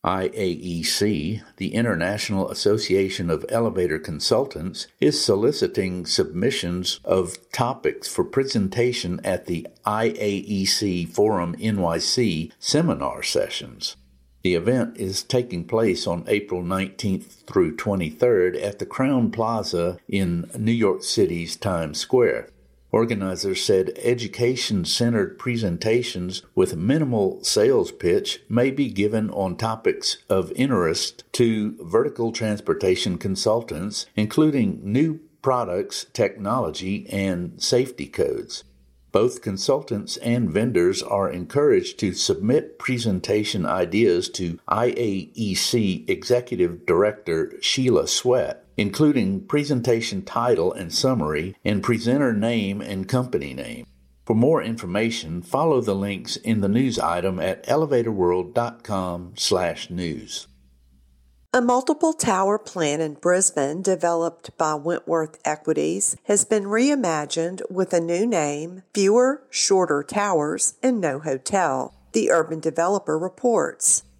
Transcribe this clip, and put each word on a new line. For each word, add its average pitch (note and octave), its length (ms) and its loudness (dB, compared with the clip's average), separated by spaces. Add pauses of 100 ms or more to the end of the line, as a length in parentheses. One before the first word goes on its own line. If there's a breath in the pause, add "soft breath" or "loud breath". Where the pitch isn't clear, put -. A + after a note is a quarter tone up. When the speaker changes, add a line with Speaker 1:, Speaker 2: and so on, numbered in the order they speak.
Speaker 1:
I F#2 300 0
A G2 140 -2
E E2+ 340 -4
C, G2+ 600 -2 (140)
the F#2+ 180 -6
International G2+ 760 0
Association G2 800 2
of D#2 200 0
Elevator F#2 500 2
Consultants, F2+ 880 -2 (120)
is D3 240 2
soliciting G2 840 0
submissions F2+ 960 -2
of F2+ 340 0 (140)
topics - 560 -2
for - 160 -2
presentation A#2 1000 0
at F#2 220 -2
the E2+ 220 -6 (180)
I G#2+ 200 0 (120)
A G#2 140 -2
E G2 340 -2
C F2+ 400 0
Forum F#2 560 2
N G2+ 200 0
Y E2 180 0
C F2 580 0
seminar E2+ 640 0
sessions. - 760 -6 (460)
The F2+ 140 2
event A#2 420 0
is F#2+ 240 -4
taking A#2+ 440 -2
place A2 420 0
on F2 200 -4
April G2+ 360 -2
nineteenth F#2+ 840 -4
through E2 300 2
twenty-third F#2 800 2
at G2+ 240 -4
the F#2+ 80 -6
Crowne C3 440 0
Plaza G2 760 -2
in F2 500 0
New A2+ 140 0
York A2+ 320 2
City's E2+ 520 0
Times E2 440 -4
Square. F#2+ 500 2 (440)
Organizers G2 680 -2
said F#2+ 320 2
education-centered A#2 1400 0
presentations G#2+ 1040 -2 (120)
with F#2 220 2
minimal A2+ 680 0
sales A2 480 4
pitch - 600 -2
may B2 200 4
be C3+ 200 -2
given G#2 400 0
on F#2 260 -2
topics A2 640 -2 (100)
of F#2 300 0
interest G2 720 0
to A2 480 0
vertical A2+ 540 0
transportation G2+ 840 0
consultants, G2+ 880 -2 (100)
including A#2+ 680 2
new D3 380 0 (200)
products, A2+ 680 0
technology, G2+ 1000 -2
and F#2 540 -4
safety B2 440 0
codes. - 580 -4 (460)
Both A#2 300 2
consultants A2+ 760 -2
and A#2+ 320 0
vendors F#2+ 540 2
are G2 260 0
encouraged F#2+ 720 2
to F#2+ 140 0
submit B2 640 0
presentation G#2+ 880 0
ideas F2+ 640 2
to F2 280 -4 (120)
I A#2 260 2
A G2 380 -2
E G#2 200 -2
C F#2+ 540 0
Executive F#2 800 0
Director E2+ 760 2
Sheila B2+ 460 2
Sweat, - 580 0 (120)
including G2+ 680 2
presentation A#2+ 760 0
title G#2+ 500 0
and E2+ 220 -8
summary F2 720 0
and G2+ 180 0
presenter B2 480 2
name G#2 480 0
and F#2+ 280 -6
company F2+ 460 -2
name. A#1+ 320 -10 (400)
For G#2+ 100 2
more B2 280 4
information, G2 800 -4
follow C#3 400 2
the G2 140 0
links G2 420 -6
in A2 240 0
the G2 80 2
news A#2+ 280 2
item F2 400 0
at F#2 300 -2
elevator C3+ 460 2
world F2+ 400 0
dot A#2 280 -2
com F2+ 540 -6
slash F2 540 -2
news. E2+ 580 -8 (1080)
Speaker 2:
A B3+ 60 4
multiple C4 540 2
tower G3+ 440 2
plan D#3+ 440 -2
in D3+ 140 -4
Brisbane F3 640 0
developed E3+ 760 -2
by D#3 180 2
Wentworth C#3+ 680 -2
Equities D#3 800 0
has G#3 220 2
been G#3 180 0
reimagined F#3 1080 0
with F#3 220 0
a F3 80 4
new F3 260 0
name, E3 580 -2 (100)
fewer, A#3+ 560 4
shorter F3+ 520 2
towers, F3+ 800 0
and B3 200 2
no C#3+ 180 0
hotel, C#3 720 -2 (200)
the - 180 2
urban D#3+ 300 2
developer E3 580 0
reports. F#3 840 0 (160)